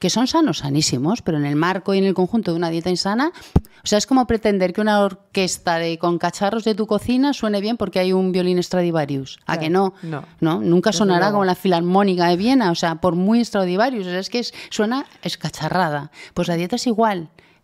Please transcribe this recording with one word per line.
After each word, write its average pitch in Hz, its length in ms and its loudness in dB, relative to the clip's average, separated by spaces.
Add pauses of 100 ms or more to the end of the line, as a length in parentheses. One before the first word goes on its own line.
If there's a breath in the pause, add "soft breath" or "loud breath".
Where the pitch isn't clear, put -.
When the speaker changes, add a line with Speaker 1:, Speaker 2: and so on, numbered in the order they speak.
Speaker 1:
que 180 100 0
son 240 160 0
sanos, 294 320 2
sanísimos, 147 640 -2
pero 156 160 -2
en 147 80 -2
el 143 100 -2
marco 190 380 0
y 196 40 2
en 190 60 2
el 190 100 2
conjunto 185 360 0
de 165 60 0
una 170 140 -2
dieta 165 200 -4
insana, 214 400 -2 (540 loud breath)
o - 20 -10
sea, 208 120 2
es - 80 -2
como 262 220 2
pretender 202 440 0
que 208 80 -4
una 208 200 2
orquesta 185 800 -2
de, 165 200 -4
con 175 200 0
cacharros 202 440 -2
de 220 140 0
tu 214 100 -2
cocina 254 460 0
suene 208 280 -2
bien 220 160 -2
porque 190 220 -4
hay 185 140 2
un 190 180 2
violín 180 320 2
Stradivarius. 156 800 -2
¿A 156 140 -4
Speaker 2:
Claro. 165 40 -4
Speaker 1:
que 156 100 -2
no? 190 320 2
Speaker 2:
No. 160 220 -8 (160)
Speaker 1:
¿No? 165 200 2
Nunca 180 300 4
Speaker 2:
Desde 170 80 0
Speaker 1:
sonará 190 280 4
Speaker 2:
luego. 208 60 0
Speaker 1:
como 202 140 2
la 180 100 0
Filarmónica 180 720 2
de 175 80 4
Viena, 226 340 2
o 170 60 0
sea, 165 240 -2
por 180 160 2
muy 220 280 2
Stradivarius, 202 640 0
o 180 40 -6
sea, 180 100 -4
es 196 100 -8
que 240 80 -2
es, - 160 -6 (160 loud breath)
suena 240 340 -2 (200)
escacharrada. 156 880 -4 (200 loud breath)
Pues 175 140 -2
la 175 80 -2
dieta 175 220 -2
es 240 100 -4
igual, 202 420 0 (360 soft breath)